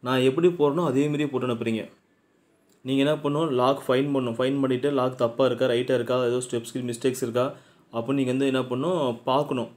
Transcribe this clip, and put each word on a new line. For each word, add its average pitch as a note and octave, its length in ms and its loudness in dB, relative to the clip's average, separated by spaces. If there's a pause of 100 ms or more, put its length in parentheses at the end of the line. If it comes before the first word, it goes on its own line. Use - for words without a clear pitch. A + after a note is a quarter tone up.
நான் C3 200 2
எப்படி E3+ 300 4
போடுறேனோ D3 320 2
அதே C3+ 220 2
மாதிரியே D3 180 -2
போட்டு B2+ 180 -2
அனுப்புறீங்க. A2+ 340 -2 (1000)
நீங்க C3+ 200 0
என்ன D3+ 100 2 (100)
பண்ணணும், D3+ 240 0 (120)
லாக் B2+ 260 2
ஃபைண்ட் C#3 260 2
பண்ணணும். B2 280 -2
ஃபைண்ட் C3+ 240 0
பண்ணிட்டு C3 340 0
லாக் B2+ 240 -2
தப்பா B2 280 2
இருக்கா, B2 220 0
ரைட்டா B2 280 0
இருக்கா, B2 180 0 (100)
ஏதோ B2 180 -2
ஸ்டெப்ஸ் A#2+ 280 -6 (160)
மிஸ்டேக்ஸ் B2+ 360 -2
இருக்கா B2 200 0 (460)
அப்படின்னு B2 280 -2
நீங்க B2+ 120 0
வந்து C3+ 160 0
என்ன C3 120 0 (100)
பண்ணணும், C#3 440 -2 (120)
பார்க்கணும். C3 500 0